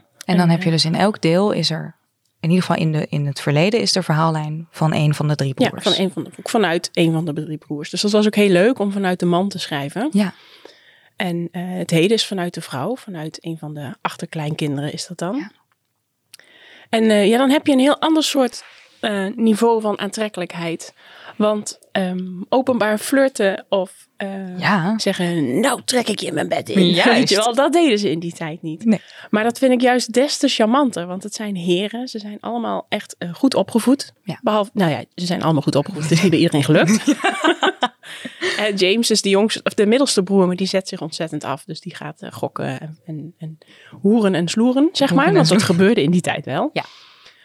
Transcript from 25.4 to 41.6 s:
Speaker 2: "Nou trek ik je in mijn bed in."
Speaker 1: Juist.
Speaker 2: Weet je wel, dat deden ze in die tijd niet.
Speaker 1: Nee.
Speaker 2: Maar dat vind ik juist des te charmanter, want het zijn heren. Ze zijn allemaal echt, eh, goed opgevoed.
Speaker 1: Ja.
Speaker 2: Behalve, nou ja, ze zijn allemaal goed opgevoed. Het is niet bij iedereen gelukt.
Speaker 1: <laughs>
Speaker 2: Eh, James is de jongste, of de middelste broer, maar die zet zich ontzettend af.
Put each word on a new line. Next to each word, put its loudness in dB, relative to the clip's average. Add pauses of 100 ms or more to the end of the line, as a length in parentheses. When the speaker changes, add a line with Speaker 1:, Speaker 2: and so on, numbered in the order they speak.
Speaker 2:
"Nou 0
trek 0
ik -2
je -6
in -6
mijn -2
bed -4
in." 4
Speaker 1:
Juist. 2 (100)
Speaker 2:
Weet 2
je 2
wel, 0
dat 2
deden 4
ze -2
in -4
die -8
tijd -10
niet. -8
Speaker 1:
Nee. 2 (280)
Speaker 2:
Maar 0
dat -2
vind 4
ik 4
juist 2
des 2
te 2
charmanter, 2
want -8
het -12
zijn -6
heren. -2
Ze -10
zijn -14
allemaal -6
echt, -6
eh, -8
goed 2
opgevoed. 0 (100)
Speaker 1:
Ja. -8
Speaker 2:
Behalve, 0
nou 2
ja, -4 (120)
ze -6
zijn -4
allemaal 2
goed 2
opgevoed. -2
Het -2
is 4
niet 4
bij 4
iedereen 2
gelukt. 4
Speaker 1:
<laughs> 0 (800)
Speaker 2:
Eh, -2
James 2
is 2
de 0
jongste, 2
of -2
de 2
middelste 2
broer, 4
maar 0
die -2
zet -2
zich -10
ontzettend -8
af. -6